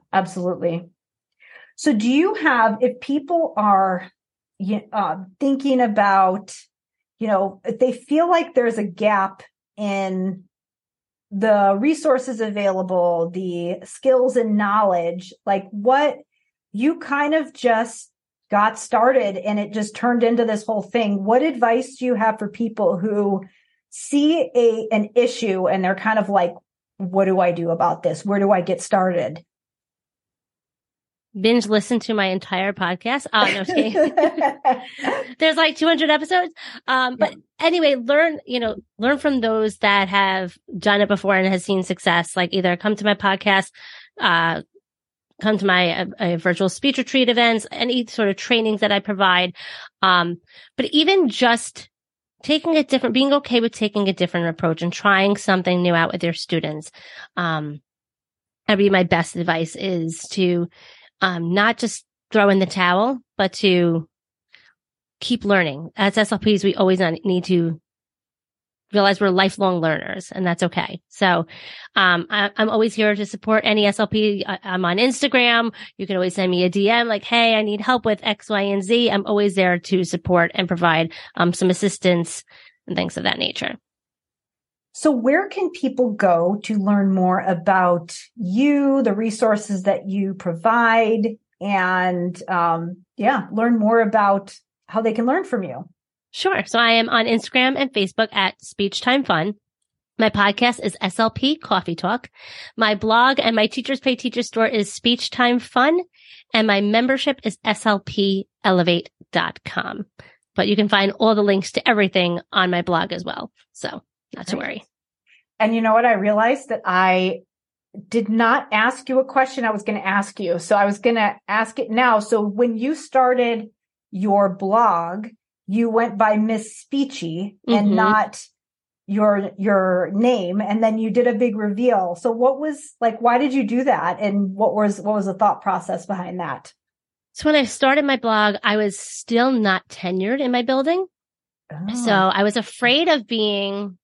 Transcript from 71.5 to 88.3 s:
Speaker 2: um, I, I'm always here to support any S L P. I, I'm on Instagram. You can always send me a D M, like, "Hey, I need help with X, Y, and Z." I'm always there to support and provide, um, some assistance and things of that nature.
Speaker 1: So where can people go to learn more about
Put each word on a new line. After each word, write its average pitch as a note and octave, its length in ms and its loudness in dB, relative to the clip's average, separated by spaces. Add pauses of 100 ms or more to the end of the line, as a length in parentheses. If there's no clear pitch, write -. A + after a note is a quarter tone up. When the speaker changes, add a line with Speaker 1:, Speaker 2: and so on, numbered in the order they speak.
Speaker 2:
um, F3+ 360 2
I, G3+ 260 -2
I'm A3 140 0
always A3 240 0
here G#3+ 180 2
to G3+ 140 -4
support A3 380 -2
any G#3+ 200 2
S G3+ 140 0
L G#3 80 0
P. G#3 400 -2
I, F#3+ 160 -6
I'm F#3 200 -4
on F3 140 0
Instagram. A#3+ 800 2 (220)
You F#3+ 100 -8
can G3 80 -4
always F3+ 180 -2
send F#3 160 -2
me F3+ 140 2
a F3+ 60 2
D G3+ 200 2
M, A#3 180 2
like, G#3 160 -4
"Hey, A#3 300 2
I G#3+ 80 2
need G#3 200 -4
help B3+ 220 0
with G#3 200 0
X, G#3+ 260 -4
Y, G3+ 120 0
and G3+ 220 -2
Z." A#3 280 2
I'm G3 160 -2
always G#3 260 2
there F3+ 240 2
to F#3 260 0
support E3+ 520 0
and F3+ 120 -2
provide, E3 460 0 (220)
um, F3 180 2
some F#3 160 0
assistance F3 720 -2 (440)
and F#3 80 -8
things - 200 -4
of - 100 -6
that - 120 -2
nature. - 380 -6 (1160)
Speaker 1:
So - 160 0
where C#4+ 380 2
can F#4+ 220 -4
people B3 420 0
go F#3 520 2
to G#3+ 140 -4
learn G3 360 2
more F#3 260 2
about F3+ 720 0 (220)